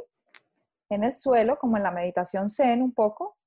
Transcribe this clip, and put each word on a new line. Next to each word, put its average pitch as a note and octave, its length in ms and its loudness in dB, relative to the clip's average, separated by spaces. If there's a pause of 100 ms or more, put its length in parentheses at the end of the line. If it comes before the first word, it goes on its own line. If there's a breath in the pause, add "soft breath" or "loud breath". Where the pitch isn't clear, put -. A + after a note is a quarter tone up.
(880)
en G#3 140 -2
el B3 120 0
suelo, B3 420 2
como A3+ 200 0
en G3+ 60 0
la F#3+ 80 0
meditación F3+ 600 -4
zen A#3+ 320 2
un B3+ 100 0
poco, A3+ 540 -2